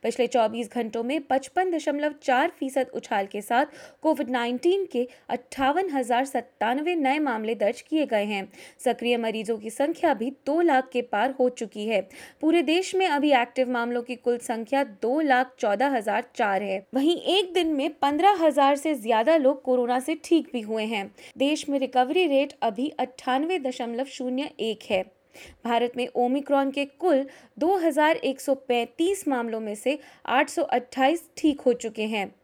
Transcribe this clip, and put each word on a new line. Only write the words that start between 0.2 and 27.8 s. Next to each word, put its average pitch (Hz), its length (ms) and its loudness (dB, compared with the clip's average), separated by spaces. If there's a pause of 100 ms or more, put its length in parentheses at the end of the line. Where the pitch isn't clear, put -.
चौबीस 226 440 0
घंटों 233 320 -4
में 277 180 -2
पचपन 285 500 -2
दशमलव 294 520 -2
चार 269 260 2
फीसद 262 460 -4
उछाल 202 320 -4
के 208 140 -8
साथ 247 260 0 (360)
कोविड 285 280 0
नाइनटीन 254 640 0
के 247 160 -2 (200)
अट्ठावन 277 640 -2
हजार 254 340 0
सत्तानवे 269 720 -2
नए 285 240 2
मामले 226 360 -2
दर्ज 214 260 0
किए 311 260 -2
गए 214 180 0
हैं। 202 280 -6 (260)
सक्रिय 240 380 0
मरीजों 220 420 -4
की 214 120 -10
संख्या 302 440 0
भी 226 160 -4
दो 285 300 -2
लाख 262 320 2
के 240 100 0
पार 240 280 0
हो 254 180 2
चुकी 214 380 -6
है। 208 220 0 (320)
पूरे 330 220 4
देश 349 320 0
में 381 120 2
अभी 294 260 2
एक्टिव 247 380 2
मामलों 240 320 -2
की 240 120 -8
कुल 240 240 -2
संख्या 240 460 -2
दो 233 360 -2
लाख 262 380 2
चौदह 220 300 2
हजार 226 360 -2 (120)
चार 202 260 0
है। 196 320 -6
वहीं 294 260 2
एक 359 320 0
दिन 339 140 2
में 302 240 0
पन्द्रह 330 540 2
हजार 285 320 4
से 302 180 -2
ज्यादा 233 420 2
लोग 285 260 4
कोरोना 254 380 0
से 311 140 -4 (100)
ठीक 320 280 2
भी 247 80 -4
हुए 220 240 -4
हैं। 208 300 -4 (240)
देश 294 300 0
में 277 100 0
रिकवरी 269 480 2
रेट 277 260 2 (100)
अभी 233 360 -2
अट्ठानवे 269 600 -2
दशमलव 254 460 -6
शून्य 262 460 -6 (100)
एक 220 140 -2 (160)
है। 185 140 0 (600)
भारत 233 320 0
में 247 200 -4
ओमिक्रॉन 277 540 0
के 277 140 -2
कुल 277 420 0 (320)
दो 349 180 2
हजार 311 400 2